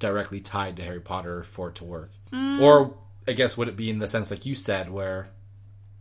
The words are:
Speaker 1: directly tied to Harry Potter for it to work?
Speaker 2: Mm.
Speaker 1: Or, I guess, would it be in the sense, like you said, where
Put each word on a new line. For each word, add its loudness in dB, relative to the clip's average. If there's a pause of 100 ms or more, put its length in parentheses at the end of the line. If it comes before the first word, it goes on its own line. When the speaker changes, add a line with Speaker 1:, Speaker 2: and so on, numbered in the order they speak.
Speaker 1:
directly -2
tied -6
to -10
Harry -8
Potter -8
for -10
it -14
to -16
work? -12 (220)
Speaker 2:
Mm. 0
Speaker 1:
Or, 10 (320)
I 2
guess, 2
would 0
it -10
be -4
in -4
the -4
sense, -4
like -10
you -6
said, -4
where -6 (720)